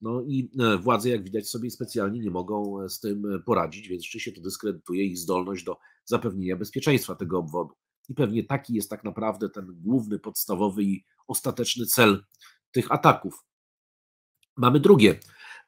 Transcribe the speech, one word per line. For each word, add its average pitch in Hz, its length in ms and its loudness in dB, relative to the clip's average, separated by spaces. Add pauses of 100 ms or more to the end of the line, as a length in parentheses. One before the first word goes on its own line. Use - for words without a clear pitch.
no 117 200 -4
i, 131 380 -4
e, 110 180 4
władze, 113 320 0
jak 113 140 0
widać, 101 260 -6
sobie 117 220 -8
specjalnie 107 480 -4
nie 104 120 -6
mogą, 98 520 -6
e, 92 60 -8
z - 100 -10
tym, 104 260 -6
e, 98 140 -4
poradzić, 95 480 -2
więc 90 160 -8
rzeczywiście - 280 -10
to 87 100 -16
dyskredytuje 92 640 -4
ich 90 120 -4
zdolność 90 460 -4
do 90 140 -8 (280)
zapewnienia 95 500 -2
bezpieczeństwa 113 600 0
tego 90 240 -4
obwodu. 82 360 -6 (340)
I 135 40 -10
pewnie 113 300 0
taki 135 300 -4
jest 104 160 -2
tak - 140 -10
naprawdę 107 460 -4
ten 98 160 -14 (160)
główny, 104 380 0
podstawowy 101 640 -2
i 98 220 -2 (220)
ostateczny 120 580 -4
cel 104 400 6 (460)
tych - 200 0
ataków. - 540 2 (1120)
Mamy 123 220 6
drugie, 135 400 8 (480)